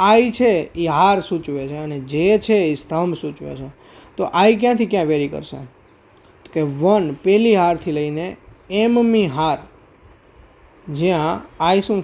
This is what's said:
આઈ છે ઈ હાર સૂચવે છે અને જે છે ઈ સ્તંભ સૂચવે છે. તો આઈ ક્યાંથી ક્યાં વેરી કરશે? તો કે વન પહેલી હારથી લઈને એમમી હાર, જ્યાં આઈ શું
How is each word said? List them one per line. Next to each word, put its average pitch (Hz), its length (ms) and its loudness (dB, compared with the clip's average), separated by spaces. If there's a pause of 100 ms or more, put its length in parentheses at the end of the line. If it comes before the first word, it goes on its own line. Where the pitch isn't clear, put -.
આઈ 233 220 4
છે 240 200 2 (240)
ઈ 165 120 -2 (100)
હાર 196 240 4
સૂચવે 147 500 -6
છે 147 60 -10
અને 151 200 -8 (160)
જે 160 140 0 (120)
છે 208 280 0
ઈ 151 80 0
સ્તંભ 170 460 -4
સૂચવે 147 340 -12
છે. 131 160 -14 (440)
તો 190 180 -4
આઈ 208 280 4
ક્યાંથી 240 320 2
ક્યાં 165 200 0
વેરી 147 200 -2
કરશે? 147 260 -12 (840)
તો - 100 -20
કે 165 80 -2 (200)
વન 196 240 4 (180)
પહેલી 214 320 4
હારથી 170 420 0
લઈને 151 300 -4 (520)
એમમી 226 560 2
હાર, 151 240 0 (1400)
જ્યાં 165 400 0 (220)
આઈ 185 220 2
શું 196 220 -2